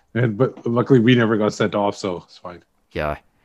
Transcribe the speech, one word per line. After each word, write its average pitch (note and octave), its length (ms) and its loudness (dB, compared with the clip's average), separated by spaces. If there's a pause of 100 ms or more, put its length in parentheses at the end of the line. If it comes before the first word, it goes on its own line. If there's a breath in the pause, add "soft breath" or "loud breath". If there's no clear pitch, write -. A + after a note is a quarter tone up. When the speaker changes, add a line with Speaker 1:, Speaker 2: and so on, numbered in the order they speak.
(140 soft breath)
Speaker 1:
And, A2+ 240 -2
but - 280 -2
luckily A#2+ 340 4
we B2 140 4
never A2+ 240 2
got G#2 160 -2
sent G#2+ 200 -2
off, G2+ 220 -2
so F2+ 220 -8
it's - 200 -20
fine. F2 240 -18 (300)
Speaker 2:
Yeah. D2+ 240 -6 (280)